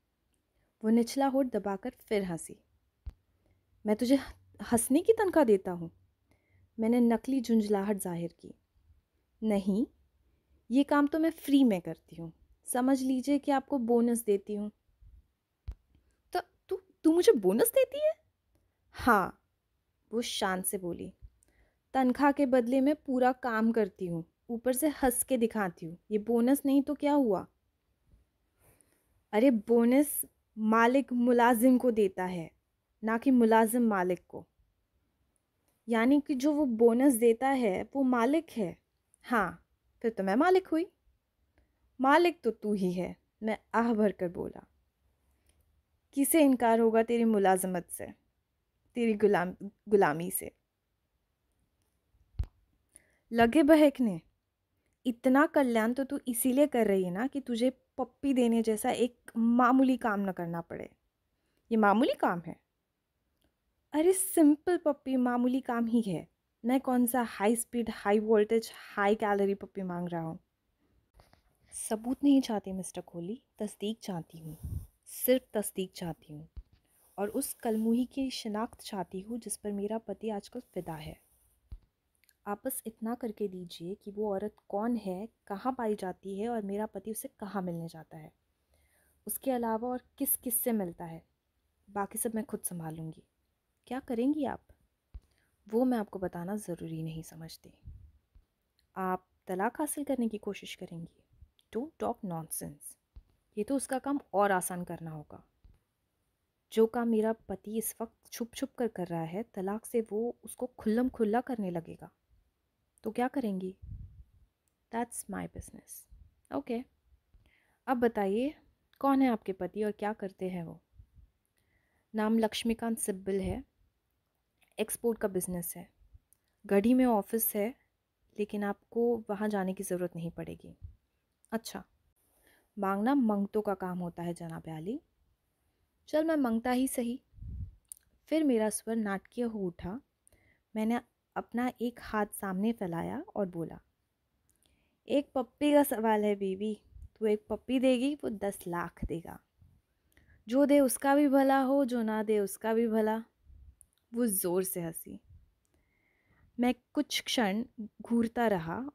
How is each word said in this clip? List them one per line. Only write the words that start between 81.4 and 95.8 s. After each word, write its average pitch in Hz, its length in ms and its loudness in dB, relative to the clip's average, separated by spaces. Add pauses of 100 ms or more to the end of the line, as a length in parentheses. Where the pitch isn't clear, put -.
आप 208 180 -8
बस 262 200 -8
इतना 220 300 -8
करके 214 320 -6
दीजिए 180 480 -12
कि - 160 -16
वो 202 220 -4
औरत 202 220 -6 (140)
कौन 220 260 -2
है, 202 340 -8 (180)
कहाँ 240 300 -6
पाई 220 180 -2
जाती 190 440 -10
है 226 100 -4
और 233 120 -4
मेरा 202 240 -6
पति 214 260 -10
उसे - 180 -10 (100)
कहाँ 196 220 -6
मिलने 165 260 -8
जाता 165 300 -18
है। 156 140 -20 (960)
उसके - 240 -4
अलावा 233 380 -2
और 254 120 -6 (160)
किस - 180 -2
किस - 260 -4
से 240 100 -2
मिलता 180 340 -4
है, 165 200 -14 (640)
बाकी 202 280 -6
सब 226 180 -6
मैं 220 100 -4
खुद - 140 -10
संभालूँगी। 160 640 -12 (640)
क्या 247 120 -8
करेंगी 269 460 -2
आप? - 220 -8 (1040)
वो 233 160 0